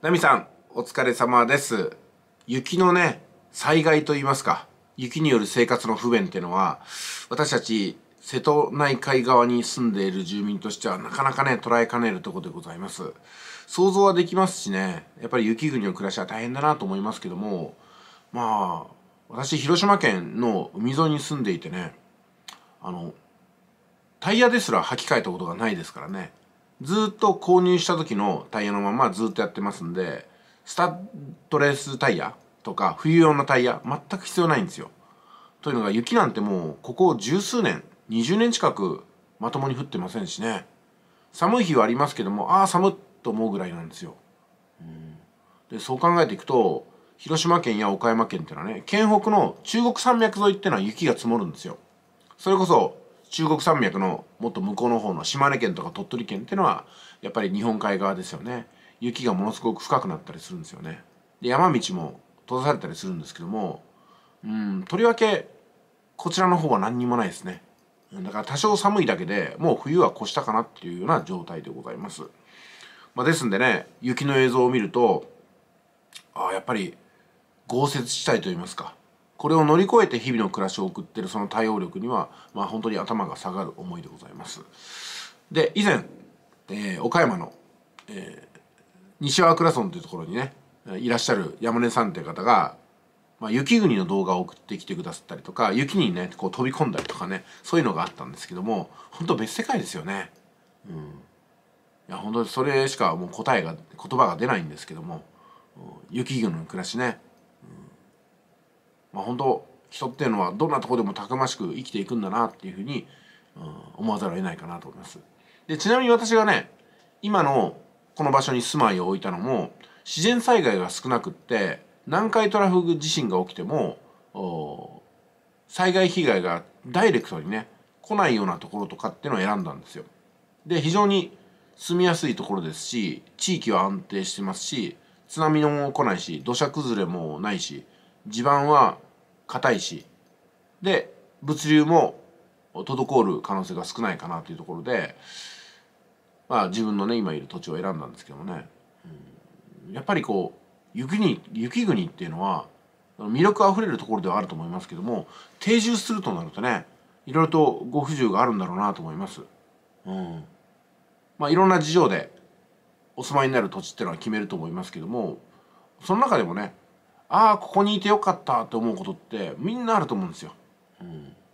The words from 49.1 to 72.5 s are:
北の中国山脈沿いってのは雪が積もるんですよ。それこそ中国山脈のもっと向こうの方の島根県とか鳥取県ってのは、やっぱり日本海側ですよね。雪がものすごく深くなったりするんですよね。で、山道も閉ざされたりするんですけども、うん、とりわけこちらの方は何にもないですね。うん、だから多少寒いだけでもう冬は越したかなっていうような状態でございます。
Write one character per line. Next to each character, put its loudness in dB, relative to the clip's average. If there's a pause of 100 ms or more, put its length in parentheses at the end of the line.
北 -2
の 4
中 -2
国 2
山 4
脈 2
沿 6
い -2
っ -10
て -2
の 2
は 0
雪 -4
が 4
積 -4
も 2
る -2
ん -8
で -14
す -16
よ。 -12 (600)
そ -4
れ 6
こ 4
そ 4 (340)
中 -2
国 2
山 4
脈 0
の -2 (140)
も -4
っ -14
と -8
向 -4
こ -2
う 4
の 2
方 -4
の -6
島 2
根 0
県 0
と -8
か -8
鳥 -10
取 -8
県 -8
っ -
て -6
の 2
は、 0 (360)
や -8
っ -12
ぱ -2
り -2
日 -2
本 0
海 0
側 0
で -10
す -12
よ -12
ね。 -10 (320)
雪 -4
が 2
も 0
の -2
す -12
ご 0
く -10
深 0
く -6
な -6
っ -10
た -18
り -14
す -18
る -12
ん -12
で -16
す -18
よ -18
ね。 -12 (380)
で、 -4
山 4
道 2 (140)
も -8 (220)
閉 -6
ざ -2
さ 2
れ -4
た -10
り -10
す -12
る -6
ん -8
で -14
す -20
け -16
ど -10
も、 -6 (600)
う -12
ん、 -4
と -4
り 2
わ 4
け 2 (680)
こ -6
ち 0
ら 6
の 4
方 0
は 4
何 -2
に 0
も 2
な 2
い -2
で -6
す -16
ね。 -12 (500)
う -16
ん、 -10
だ -10
か -6
ら -6
多 -6
少 2
寒 2
い 2
だ 2
け -6
で -2
も 4
う -8
冬 2
は 6
越 -8
し -8
た -2
か -4
な 2
っ -4
て -16
い -8
う -10
よ -6
う -4
な 2
状 -8
態 -12
で -14
ご -14
ざ -12
い -14
ま -12
す。 -16 (920)